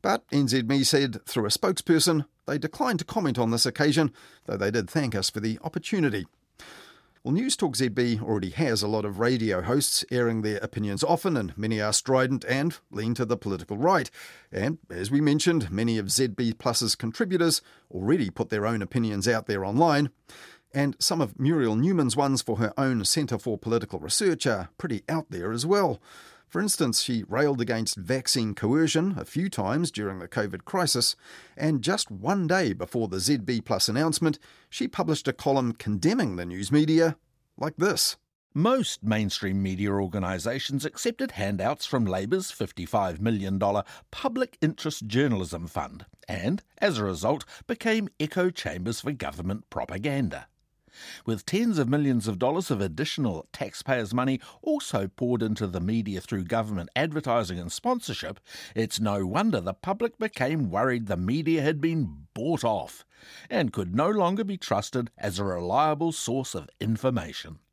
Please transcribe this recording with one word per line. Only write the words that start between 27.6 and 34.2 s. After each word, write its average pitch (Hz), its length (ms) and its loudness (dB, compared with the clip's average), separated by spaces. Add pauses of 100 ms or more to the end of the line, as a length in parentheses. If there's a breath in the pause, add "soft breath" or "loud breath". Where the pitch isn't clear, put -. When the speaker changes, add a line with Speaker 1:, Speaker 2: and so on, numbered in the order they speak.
Speaker 1:
vaccine 110 560 0
coercion 160 640 2
a - 80 -6
few 185 240 -2
times 131 420 0
during 98 280 -6
the 87 80 -10
covid 104 360 -4
crisis, 147 520 0 (420 loud breath)
and 151 240 2
just 180 300 -2
one 160 340 0
day 143 260 2
before 107 360 -2
the 92 120 -4
Z 135 180 2
B 117 220 -2
Plus 104 300 0
announcement, 151 480 2 (320 soft breath)